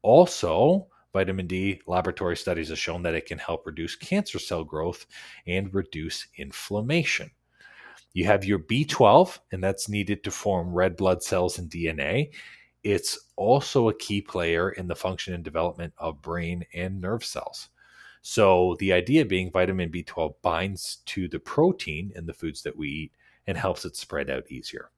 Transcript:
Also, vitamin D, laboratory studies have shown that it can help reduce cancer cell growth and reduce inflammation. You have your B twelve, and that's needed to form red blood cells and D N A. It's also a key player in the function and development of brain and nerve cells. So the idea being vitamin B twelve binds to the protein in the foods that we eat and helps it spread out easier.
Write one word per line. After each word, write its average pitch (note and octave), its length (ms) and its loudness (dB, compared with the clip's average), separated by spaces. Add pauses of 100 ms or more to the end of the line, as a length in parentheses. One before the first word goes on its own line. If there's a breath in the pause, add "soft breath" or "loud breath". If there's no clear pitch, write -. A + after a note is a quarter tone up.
Also, D3+ 840 6 (260 soft breath)
vitamin F#2+ 320 0
D, F#2 400 -2
laboratory F2+ 500 0
studies E2 340 -4
have D#2 100 -6
shown F2 240 -6
that E2 100 0
it D#2+ 140 -4
can E2+ 100 -8
help - 300 -6
reduce D#2+ 280 -8
cancer G3 440 -2
cell E2 240 -4
growth D#2 420 -6 (400 loud breath)
and F#2 260 -2
reduce E2+ 540 -6 (120)
inflammation. A2 920 -4 (840 loud breath)
You F2 120 0
have G2 180 4
your G2 140 2
B A2+ 260 -2
twelve, C3+ 560 6 (120)
and F#2 120 -6
that's - 240 -2
needed G2+ 360 -2
to G2 80 -4
form F2+ 420 -2
red F2+ 240 2
blood F#2 240 2
cells F2+ 380 0
and E2 100 -8
D E2+ 200 -4
N D#2+ 100 -6
A. A2 320 -2 (500 loud breath)
It's - 540 -2
also B2 520 4
a G#2+ 80 2
key G2+ 260 -4
player F2 500 0
in F#2 160 -10
the E2 80 -4
function F#2 400 -6
and E2+ 80 -8
development E2+ 560 -4
of D#2 240 -6
brain E2+ 500 -6
and F#2 260 -6
nerve G2 240 -4
cells. - 460 -10 (560 loud breath)
So F#2 540 6
the F#2+ 140 2
idea B2 320 4
being F#2 260 0
vitamin F2+ 380 2
B E2+ 120 -6
twelve D#2 400 -6
binds F2+ 560 -2 (100)
to F2+ 200 -4
the E2 120 -8
protein G2+ 760 0
in E2+ 100 -10
the E2 80 -8
foods - 300 -8
that D2+ 140 -8
we D2+ 100 -6
eat D2 240 -8 (360 soft breath)
and F2+ 100 -4
helps F2+ 260 -2
it - 140 -10
spread C#2+ 320 -6
out C2 200 -6
easier. - 480 -14